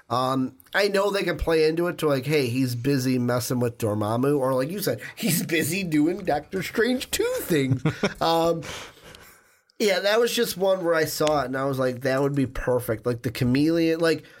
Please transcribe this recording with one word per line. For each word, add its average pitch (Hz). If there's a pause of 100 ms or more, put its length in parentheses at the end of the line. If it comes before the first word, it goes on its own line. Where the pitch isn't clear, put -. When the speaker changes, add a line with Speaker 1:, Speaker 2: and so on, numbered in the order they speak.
(100)
Speaker 1:
Um, 131 (180)
I 202
know 196
they 196
can 165
play 160
into 170
it 175
to, 156
like, 135
"Hey, 143
he's 123
busy 131
messing 123
with 120
Dormammu," 113
or 131
like 135
you 196
said, 113 (140)
"He's 175
busy 165
doing 160
Doctor 170
Strange 247
two 480 (100)
things." 135 (220)
Speaker 2:
<laughs> -
Speaker 1:
Um, 165 (1160)
yeah, 190
that 208
was 233
just 233
one 185
where 165
I 156
saw 151
it 123
and 131
I 135
was 139
like, 127
"That 135
would 143
be 139
perfect." 123
Like 120
the 120
Chameleon, 160
like, 160 (160)